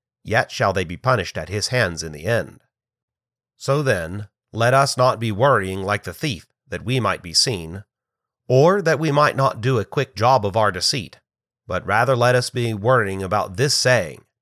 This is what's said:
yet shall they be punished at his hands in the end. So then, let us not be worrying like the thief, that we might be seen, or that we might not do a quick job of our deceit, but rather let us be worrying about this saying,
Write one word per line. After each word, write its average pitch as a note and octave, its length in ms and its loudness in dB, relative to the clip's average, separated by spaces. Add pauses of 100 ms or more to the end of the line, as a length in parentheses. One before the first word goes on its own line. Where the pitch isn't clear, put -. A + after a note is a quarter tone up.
(220)
yet A2+ 300 0
shall G2+ 220 0
they F#2 100 -2
be E2 140 -8
punished A#2 400 -2
at D#2+ 100 -8
his G2+ 200 -4
hands F2+ 340 -2
in D#2+ 100 -10
the D2+ 140 -14
end. G#2+ 340 -4 (960)
So C#3+ 260 -2
then, G2+ 460 -2 (240)
let A#2 220 2
us C#3 240 2
not B2+ 200 2
be A2+ 140 -2
worrying G2 500 0
like G2+ 220 -2
the F2+ 80 -10
thief, A2+ 340 -8 (220)
that F#2+ 160 -8
we B2+ 160 -2
might F#2+ 220 -2
be E2 100 -12
seen, F2+ 520 -2 (640)
or E3 340 6
that D#3 160 2
we D#3+ 120 -2
might C#3+ 260 4
not C3 260 0
do B2 160 0
a G2 80 -2
quick - 280 -4
job A2+ 300 4
of G2+ 140 -2
our G#2+ 120 4
deceit, F2+ 500 -4 (460)
but F2 200 -4
rather A#2 280 2
let A#2+ 200 4
us B2 160 0
be A#2 240 -4
worrying G2+ 480 0
about F#2+ 340 -2
this C#3 180 0
saying, G2+ 520 0 (160)